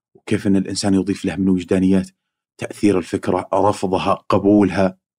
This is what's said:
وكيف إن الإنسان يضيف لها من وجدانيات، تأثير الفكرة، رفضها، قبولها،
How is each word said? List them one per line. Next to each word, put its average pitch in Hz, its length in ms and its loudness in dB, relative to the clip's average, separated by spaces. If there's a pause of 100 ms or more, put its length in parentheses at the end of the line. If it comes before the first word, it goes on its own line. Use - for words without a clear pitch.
(140)
وكيف - 320 -6
إن 98 100 2
الإنسان 98 380 -2
يضيف 95 300 -2
لها 90 120 -6
من 95 120 0
وجدانيات، 95 600 0 (480)
تأثير - 400 0
الفكرة، 92 560 -4
رفضها، 95 600 0
قبولها، 95 840 2 (200)